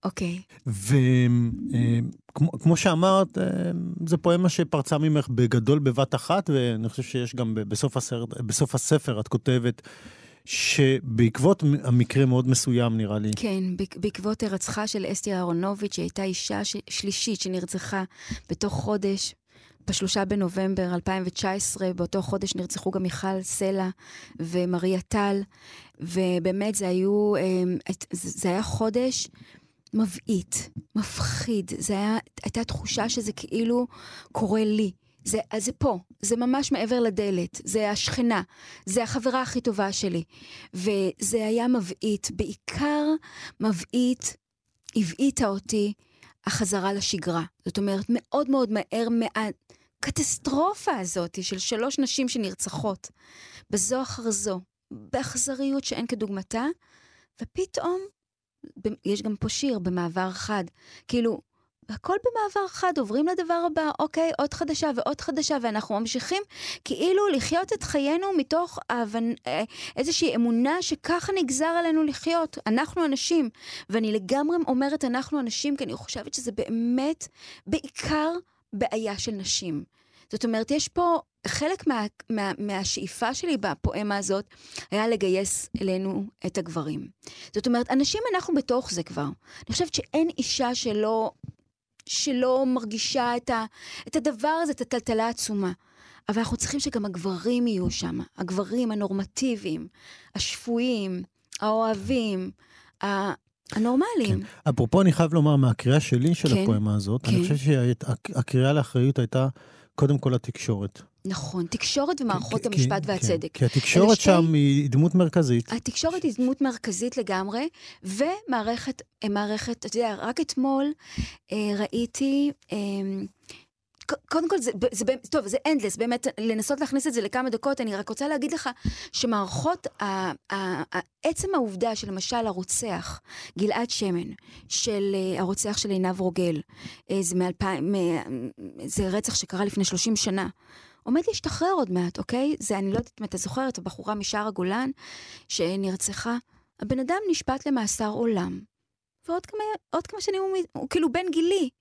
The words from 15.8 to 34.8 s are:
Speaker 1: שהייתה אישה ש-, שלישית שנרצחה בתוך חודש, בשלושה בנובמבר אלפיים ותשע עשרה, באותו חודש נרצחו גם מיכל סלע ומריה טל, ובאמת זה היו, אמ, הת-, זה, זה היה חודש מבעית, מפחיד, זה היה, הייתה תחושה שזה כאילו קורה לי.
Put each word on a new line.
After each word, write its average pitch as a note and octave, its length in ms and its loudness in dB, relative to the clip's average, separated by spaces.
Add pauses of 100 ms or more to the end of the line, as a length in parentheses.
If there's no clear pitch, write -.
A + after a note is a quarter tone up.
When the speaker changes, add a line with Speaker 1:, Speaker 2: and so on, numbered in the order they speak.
Speaker 1:
שהייתה F3 260 -4
אישה G3+ 420 -4
ש-, - 120 -4 (140)
שלישית G3+ 500 -2
שנרצחה F#3 640 -4 (460)
בתוך F#3+ 220 -2
חודש, G3 640 -2 (540)
בשלושה G3 360 0
בנובמבר F#3+ 720 0
אלפיים F#3+ 320 -2
ותשע F#3+ 260 -2
עשרה, G3 400 -2
באותו F3+ 300 -2
חודש G3 320 -2
נרצחו F#3 360 -4
גם F#3+ 120 -2
מיכל F#3+ 400 -2
סלע F#3+ 460 -2 (520)
ומריה F3+ 600 0
טל, G3+ 400 0 (600)
ובאמת F#3 720 0
זה G3 140 -2
היו, G3+ 480 4
אמ, F3+ 400 2 (120)
הת-, - 240 -6
זה, F3+ 180 -6
זה - 180 -2
היה F#3 140 2
חודש A#3 680 0 (680)
מבעית, - 760 -2 (260)
מפחיד, - 840 -2
זה - 140 -4
היה, G#3 260 0 (260)
הייתה A#3 200 -4
תחושה - 440 -4
שזה G#3+ 240 -2
כאילו A#3 540 0 (460)
קורה G#3+ 320 2
לי. G#3+ 260 2 (340)